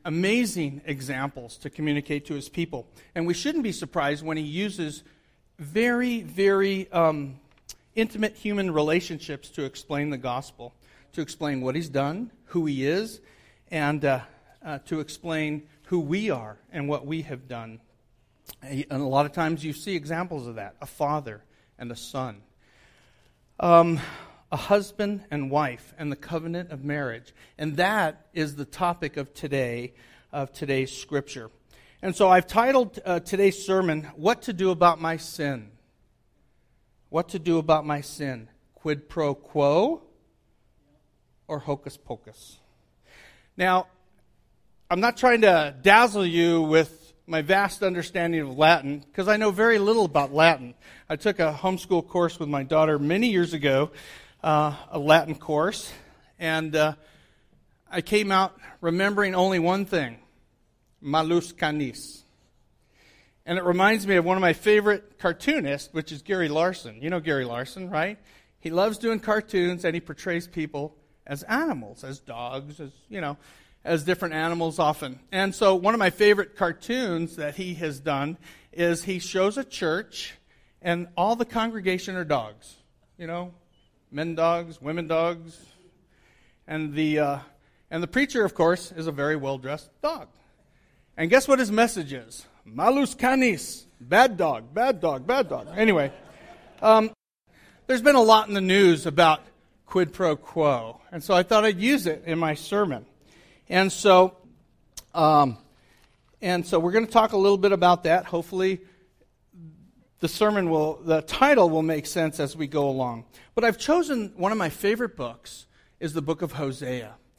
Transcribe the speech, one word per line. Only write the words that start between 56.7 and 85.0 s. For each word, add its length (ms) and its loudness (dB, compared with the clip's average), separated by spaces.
uh, 180 4
I 120 -6
came 300 0
out 240 2
remembering 520 0
only 240 2
one 280 0
thing, 340 -4
malus 500 0
canis. 720 -6
And 120 -2
it 60 -4
reminds 420 4
me 100 4
of 100 4
one 120 2
of 40 0
my 120 4
favorite 640 2
cartoonists, 760 -2
which 200 -6
is 100 -14
Gary 280 -2
Larson. 520 -2
You 80 -6
know 100 -2
Gary 260 -2
Larson, 440 -10
right? 300 -4
He 100 -8
loves 300 0
doing 200 -2
cartoons, 640 -2
and 120 0
he 60 -6
portrays 460 -8
people 480 -8
as 180 -10
animals, 600 -4
as 160 -12
dogs, 600 -12
as, 120 -16
you 140 -10
know, 160 -6
as 200 0
different 320 -2
animals 420 -2
often. 420 -2
And 240 -2
so 180 6
one 220 2
of 40 0
my 120 4
favorite 440 4
cartoons 800 -4
that 180 -6
he 200 -8
has 240 -6
done 380 -4
is 340 0
he 120 -4
shows 400 -2
a 60 -6
church, 720 -6
and 280 -4
all 180 2
the 100 -2
congregation 720 -4
are 100 -6
dogs. 500 -4
You 80 -16
know, 280 -10
men 240 -6
dogs, 440 -2
women 280 -6